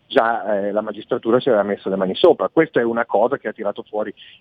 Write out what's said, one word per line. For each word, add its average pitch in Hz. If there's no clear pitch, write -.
già, 110
eh, 101
la 104
magistratura 110
ci -
aveva 104
messo 101
le 95
mani 95
sopra. 139
Questa 156
è 120
una 117
cosa 120
che 117
ha 104
tirato 104
fuori 107